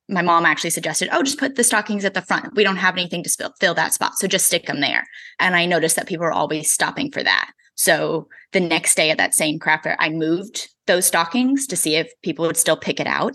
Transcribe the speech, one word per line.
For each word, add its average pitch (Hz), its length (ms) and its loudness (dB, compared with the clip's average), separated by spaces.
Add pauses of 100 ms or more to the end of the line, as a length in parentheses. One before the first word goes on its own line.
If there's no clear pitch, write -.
my 185 120 0
mom 170 240 4
actually 160 260 0
suggested, 160 420 -4
"Oh, 262 100 2
just 269 160 -2
put 269 160 -2
the 247 80 2
stockings 214 420 0
at 190 80 -2
the 180 80 -4
front. - 340 -2
We 208 100 4
don't 190 120 2
have 180 200 2
anything 175 260 -6
to - 60 -4
spill, - 320 -4
fill 180 140 4
that 160 180 0
spot. - 240 -2
So 196 100 0
just 185 200 0
stick 170 220 0
'em 143 120 -4
there." - 240 0 (340)
And 180 160 2
I 170 100 2
noticed 160 300 2
that - 120 -2
people 170 180 -4
were 156 80 0
always 151 380 -2
stopping - 400 -2
for - 120 -6
that. - 280 0 (240)
So 156 520 0 (240)
the 190 80 2
next 165 360 0
day 156 160 4
at 147 60 0
that - 160 0
same 156 260 0
craft 156 260 0
fair, 165 140 -2
I 165 100 0
moved 160 580 -2 (200)
those 185 200 4
stockings 254 600 2
to 185 100 -6
see 151 180 0
if 160 160 -2 (100)
people 170 240 -2
would 160 120 -2
still 156 200 2
pick - 220 -4
it 156 80 -4
out 226 280 -2